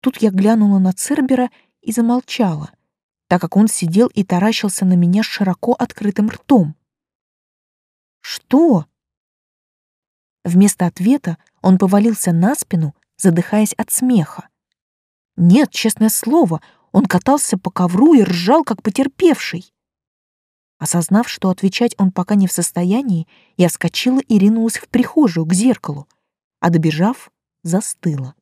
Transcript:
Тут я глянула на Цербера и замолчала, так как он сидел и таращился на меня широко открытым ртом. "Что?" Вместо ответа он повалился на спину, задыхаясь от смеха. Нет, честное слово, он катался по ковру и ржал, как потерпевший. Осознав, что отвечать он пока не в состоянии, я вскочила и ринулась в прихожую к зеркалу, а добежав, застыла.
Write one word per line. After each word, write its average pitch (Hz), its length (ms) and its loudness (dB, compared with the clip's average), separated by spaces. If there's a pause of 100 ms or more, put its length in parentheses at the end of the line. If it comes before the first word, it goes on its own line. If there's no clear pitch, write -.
Тут - 160 -4
я 220 140 2
глянула 202 480 2
на 185 140 2
Цербера 254 580 -2 (300)
и 226 100 -8
замолчала, 233 800 -2 (560)
так 175 140 0
как 175 160 -4
он 214 100 4
сидел 190 400 0
и 208 160 -2
таращился 196 640 -2
на 185 80 4
меня 180 280 2
широко 208 520 -4
открытым 214 560 -4
ртом. 180 460 0 (1500)
"Что?" 269 640 0 (1600)
Вместо 180 440 2
ответа 185 500 -2 (240)
он 185 160 4
повалился 202 540 0
на 180 240 2
спину, 156 400 -4 (220)
задыхаясь 196 560 0
от - 180 -8
смеха. 240 580 -2 (840)
Нет, 180 340 4
честное 220 400 -2
слово, 226 520 -2 (300)
он - 140 2
катался - 520 0
по 185 120 -6
ковру 196 460 2
и 220 80 6
ржал, 185 400 0
как - 180 -6
потерпевший. 269 920 -2 (1080)
Осознав, 175 480 0
что - 220 -4
отвечать 190 480 -2
он 190 140 2
пока 190 240 -4
не 196 120 2
в - 60 -4
состоянии, 180 720 -2 (300)
я 180 100 4
вскочила 254 540 -2
и 214 180 2
ринулась 226 380 2
в - 100 -14
прихожую 233 580 0
к 160 80 -2
зеркалу, 180 540 -2 (540)
а 170 80 0
добежав, 165 600 0 (320)
застыла. 156 800 -6